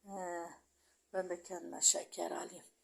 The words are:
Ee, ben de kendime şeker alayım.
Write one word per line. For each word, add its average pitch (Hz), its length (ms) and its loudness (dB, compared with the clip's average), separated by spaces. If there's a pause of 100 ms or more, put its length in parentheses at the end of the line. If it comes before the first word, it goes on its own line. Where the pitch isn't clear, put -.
Ee, 180 420 -4 (640)
ben 185 180 2
de 175 120 -2
kendime 170 380 -6
şeker - 500 4
alayım. 175 360 -6 (180)